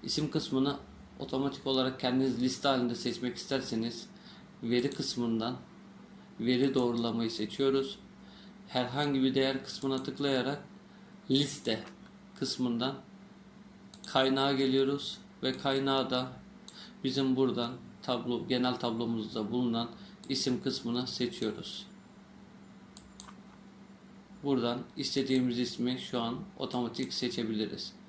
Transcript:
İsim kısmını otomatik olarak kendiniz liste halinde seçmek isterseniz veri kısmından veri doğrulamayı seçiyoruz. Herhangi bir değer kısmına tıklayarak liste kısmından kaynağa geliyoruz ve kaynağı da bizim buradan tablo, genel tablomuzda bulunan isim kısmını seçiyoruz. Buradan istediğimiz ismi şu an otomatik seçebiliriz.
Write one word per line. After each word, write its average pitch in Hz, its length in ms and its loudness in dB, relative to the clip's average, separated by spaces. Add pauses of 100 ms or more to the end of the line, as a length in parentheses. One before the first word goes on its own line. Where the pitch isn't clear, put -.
İsim 147 280 -2
kısmını 135 460 2 (420)
otomatik 135 480 -2
olarak 131 320 2
kendiniz 127 420 2
liste 127 260 2
halinde 123 280 4
seçmek 123 400 -2
isterseniz 120 720 -2 (560)
veri 123 260 4
kısmından 120 680 -2 (840)
veri 123 340 4
doğrulamayı 117 580 2
seçiyoruz. 135 680 0 (680)
Herhangi 131 560 2
bir 131 120 4
değer 135 280 2
kısmına 135 400 -2
tıklayarak 135 600 0 (680)
liste 135 540 2 (560)
kısmından 127 560 0 (1120)
kaynağa 135 460 4
geliyoruz 135 640 2 (260)
ve 131 140 0
kaynağı 135 520 2
da 127 180 0 (760)
bizim 131 320 2
buradan 123 360 2 (300)
tablo, 123 460 -2
genel 123 280 2
tablomuzda 113 760 -2
bulunan 117 380 0 (400)
isim 131 340 0
kısmını 123 440 -2
seçiyoruz. - 760 -4 (2500)
Buradan 123 360 2 (180)
istediğimiz 127 640 2
ismi 123 400 0
şu - 220 -2
an 117 180 -4 (180)
otomatik 123 560 -2
seçebiliriz. 110 800 -2 (160)